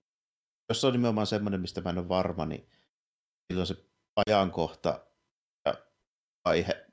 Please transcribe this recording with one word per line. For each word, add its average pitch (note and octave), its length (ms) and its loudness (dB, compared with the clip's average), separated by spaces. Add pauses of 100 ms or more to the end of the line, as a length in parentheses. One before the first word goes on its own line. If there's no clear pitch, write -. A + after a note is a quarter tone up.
(680)
jos A2 120 -2
se C3+ 60 4
on B2+ 60 4
nimenomaan A2 340 2
semmonen, G2+ 340 -2
mistä F2+ 200 -8
mä F#2 80 -4
en F2 80 -2
oo F2 120 -4
varma, F2 360 0
niin D2+ 220 -8 (800)
silloin F2+ 200 -2
se F2+ 80 -6 (520)
ajankohta F2+ 720 0 (640)
ja - 80 2 (720)
aihe F2 480 0